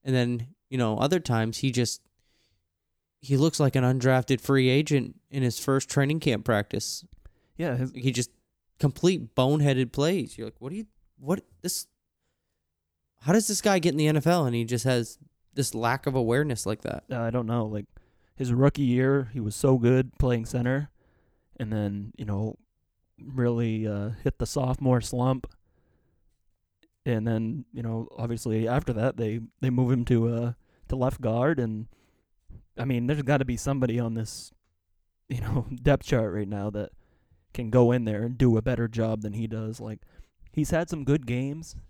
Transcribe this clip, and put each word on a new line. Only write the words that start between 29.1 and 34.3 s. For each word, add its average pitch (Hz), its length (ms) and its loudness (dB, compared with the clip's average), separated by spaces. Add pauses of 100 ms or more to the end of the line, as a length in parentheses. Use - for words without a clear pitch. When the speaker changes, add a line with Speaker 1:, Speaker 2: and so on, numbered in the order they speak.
Speaker 2:
they, 113 240 -4 (180)
they 131 100 0
move 123 220 2
him 120 140 2
to, 113 240 4
uh, 117 240 -4 (340)
to - 80 -6
left 127 240 -2
guard, 127 400 0
and 113 280 -4 (920)
I 120 60 -4
mean, 120 220 0
there's 147 140 0
gotta 135 240 2
be 123 120 -4
somebody 127 420 -2
on 117 160 -2
this, - 360 -10 (760)